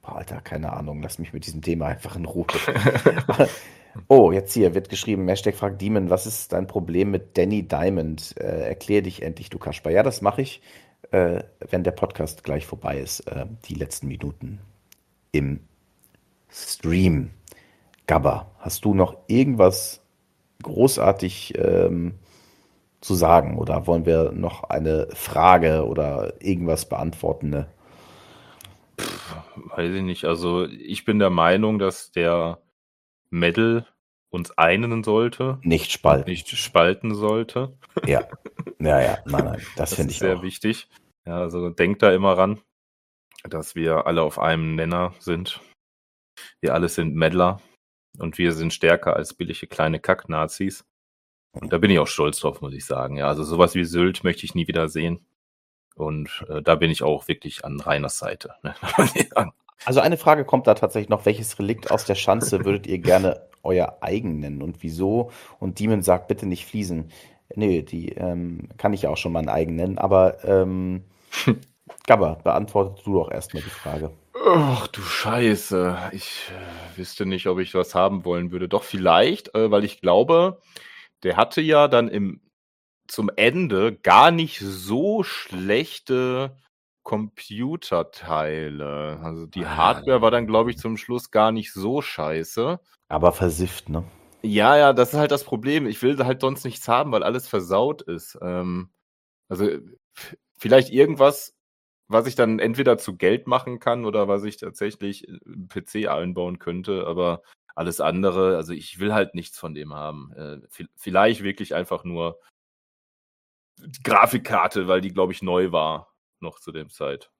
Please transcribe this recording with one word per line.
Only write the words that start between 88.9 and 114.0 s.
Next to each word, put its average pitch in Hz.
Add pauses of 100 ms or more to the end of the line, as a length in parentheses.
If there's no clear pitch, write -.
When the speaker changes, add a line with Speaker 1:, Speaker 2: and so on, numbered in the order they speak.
Speaker 2:
Also 82
die 87
Speaker 1:
Ah. 78
Speaker 2:
Hardware 117
war 113
dann, 117
glaub 110
ich, 120
zum 113
Schluss 120
gar 110
nicht 110
so 117
scheiße. 82 (280)
Speaker 1:
Aber 80
versifft, 90
ne? 80 (380)
Speaker 2:
Ja, 107
ja, 143
das 123
ist 147
halt 147
das 139
Problem. 135
Ich 107
will 135
halt 127
sonst 135
nichts -
haben, 120
weil 104
alles 117
versaut 104
ist. -
Ähm, 90 (580)
also, 92 (480)
v-, - (220)
vielleicht 131
irgendwas, 139 (540)
was 113
ich 127
dann 110
entweder 117
zu 95
Geld 104
machen 123
kann 120
oder 104
was 101
ich 104
tatsächlich, 101
äh, 87
im 90
P 90
C 107
einbauen 87
könnte, 90
aber 85 (320)
alles 85
andere, 92
also 80
ich -
will 104
halt 101
nichts -
von 80
dem 73
haben. 76
Äh, 73 (120)
vi-, -
vielleicht 101
wirklich 98
einfach 90
nur 85 (1400)
die -